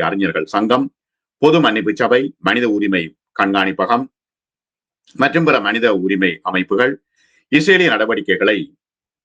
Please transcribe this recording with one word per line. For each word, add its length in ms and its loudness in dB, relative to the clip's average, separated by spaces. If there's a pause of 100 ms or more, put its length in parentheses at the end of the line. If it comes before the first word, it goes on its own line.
அறிஞர்கள் 460 -2
சங்கம், 320 0 (560)
பொது 240 4
மன்னிப்பு 340 0
சபை, 220 2 (260)
மனித 180 0 (100)
உரிமை 280 -2 (360)
கண்காணிப்பகம் 680 -2 (1160)
மற்றும் 240 0
பிற 100 2 (100)
மனித 200 0 (180)
உரிமை 260 0 (180)
அமைப்புகள் 440 0 (580)
இஸ்ரேலிய 420 4
நடவடிக்கைகளை 640 0 (680)